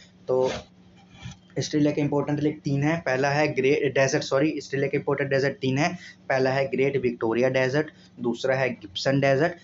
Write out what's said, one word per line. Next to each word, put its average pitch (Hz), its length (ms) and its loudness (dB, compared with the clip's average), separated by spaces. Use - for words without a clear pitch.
तो 127 240 0
ऑस्ट्रेलिया 147 320 0
के - 100 -2
important 143 380 -2
लेक 151 220 -2
तीन 139 220 -2
है, 160 140 2
पहला 135 320 0
है 147 180 2
ग्रे-, 135 480 0
Desert, 139 280 2
sorry, 147 280 0
ऑस्ट्रेलिया 139 380 -4
के 147 80 -2
important 139 320 -2
desert 135 240 0
तीन 131 240 -2
है, 175 160 0
पहला 131 200 2
है 135 180 0
Great 135 300 0
Victoria 120 520 0
Desert, 131 380 0
दूसरा 123 360 0
है 131 140 0
Gibson 135 500 -2
Desert, 139 340 4